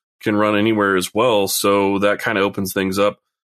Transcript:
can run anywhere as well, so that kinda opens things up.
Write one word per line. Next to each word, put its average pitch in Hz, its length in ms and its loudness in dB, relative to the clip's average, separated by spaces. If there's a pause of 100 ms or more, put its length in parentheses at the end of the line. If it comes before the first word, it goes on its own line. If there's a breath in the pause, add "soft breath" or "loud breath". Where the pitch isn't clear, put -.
(220)
can 107 140 -2
run 104 220 2
anywhere 104 380 2
as 92 180 -4
well, 107 340 2
so 101 520 0
that 101 220 0
kinda 107 200 -2
opens 98 320 -4
things 95 260 -2
up. 104 200 0 (400)